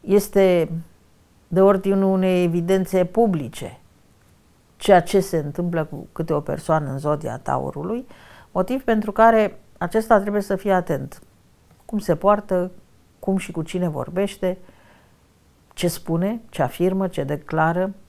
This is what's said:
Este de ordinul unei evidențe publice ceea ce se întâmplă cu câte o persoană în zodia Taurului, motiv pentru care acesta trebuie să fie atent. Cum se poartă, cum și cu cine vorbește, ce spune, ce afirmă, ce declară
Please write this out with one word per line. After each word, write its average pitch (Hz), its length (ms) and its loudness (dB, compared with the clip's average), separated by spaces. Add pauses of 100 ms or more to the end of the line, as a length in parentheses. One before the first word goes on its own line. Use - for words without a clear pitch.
Este 190 680 2 (760)
de 175 140 2
ordinul 196 500 4
unei 185 320 2
evidențe 180 640 2
publice 170 720 -2 (1000)
ceea 180 220 6
ce 190 180 2
se 180 180 -2
întâmplă 160 480 -4
cu - 260 -14
câte 165 220 -4
o 147 60 0
persoană 147 500 -2
în 135 80 -6
zodia 147 400 -4
Taurului, 143 680 -6 (440)
motiv 240 320 -2
pentru 214 280 0
care 226 480 4 (180)
acesta 214 420 2
trebuie 202 220 -2
să 202 140 -2
fie 196 160 -2
atent. 156 500 -2 (640)
Cum 214 120 -6
se 175 180 0
poartă, 196 560 0 (480)
cum 196 180 -2
și 180 140 -8
cu 170 100 -6
cine 180 260 -4
vorbește, 180 680 -4 (1160)
ce - 140 -4
spune, 185 640 -4
ce - 120 -6
afirmă, 185 460 0
ce 156 160 -6
declară 160 680 -2 (180)